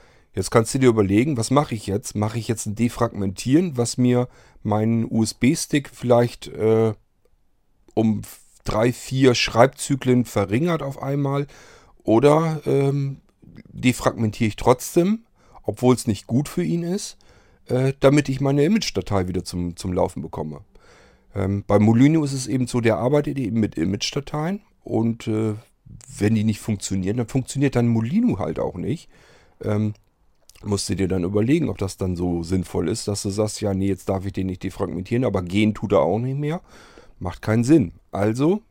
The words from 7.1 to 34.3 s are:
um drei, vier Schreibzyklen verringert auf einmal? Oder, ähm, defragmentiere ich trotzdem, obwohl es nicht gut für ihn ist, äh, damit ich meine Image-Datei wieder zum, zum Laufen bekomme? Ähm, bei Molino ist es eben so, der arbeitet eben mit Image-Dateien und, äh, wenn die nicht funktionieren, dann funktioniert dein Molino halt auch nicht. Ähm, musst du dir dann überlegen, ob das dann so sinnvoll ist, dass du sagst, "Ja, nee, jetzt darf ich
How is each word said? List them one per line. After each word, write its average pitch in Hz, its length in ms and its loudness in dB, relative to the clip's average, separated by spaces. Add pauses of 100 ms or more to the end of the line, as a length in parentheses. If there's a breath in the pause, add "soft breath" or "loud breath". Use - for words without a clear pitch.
um 110 280 2 (420)
drei, 113 280 0
vier 131 420 2
Schreibzyklen 123 880 2
verringert 127 580 -2
auf 139 180 -10
einmal? 139 460 -2 (560 loud breath)
Oder, 147 640 4
ähm, 139 540 0 (520)
defragmentiere 117 760 0
ich 101 80 -6
trotzdem, 175 680 2 (380 soft breath)
obwohl 127 320 2
es - 120 -4
nicht 107 200 -4
gut 139 220 -2
für 175 160 -4
ihn 170 180 -2
ist, 175 340 -6 (500 soft breath)
äh, 131 340 0
damit 139 280 6
ich 131 120 -4
meine 139 240 2
Image-Datei 101 640 0
wieder 90 160 -6
zum, 87 320 -6
zum 92 160 -6
Laufen 87 300 -2
bekomme? 78 380 -10 (760 soft breath)
Ähm, 98 320 -2
bei 101 120 4
Molino 127 460 6
ist 139 80 -4
es 131 140 -6
eben 123 200 -2
so, 120 140 -2
der 110 180 2
arbeitet 143 400 0
eben 113 220 -2
mit 104 160 0
Image-Dateien 147 840 -4 (240)
und, 113 420 -2
äh, 110 280 -2 (640)
wenn 107 160 2
die 107 100 2
nicht 110 160 -2
funktionieren, 98 560 -4
dann 123 120 -2
funktioniert 135 460 -2
dein 120 140 2
Molino 131 500 0
halt 82 200 -4
auch - 180 -4
nicht. 92 320 -6 (540 soft breath)
Ähm, 107 320 -2 (680)
musst 101 260 -4
du 104 80 -2
dir 92 120 0
dann 90 160 -2
überlegen, 113 440 2
ob 104 100 -6
das 95 180 -6
dann 92 200 -4
so 87 260 -2
sinnvoll 90 460 -2
ist, 110 200 -4
dass 101 140 -4
du 104 80 -4
sagst, 104 300 -4
"Ja, 101 140 -2
nee, 95 120 -2
jetzt 95 220 -4
darf 95 180 -4
ich 98 60 -6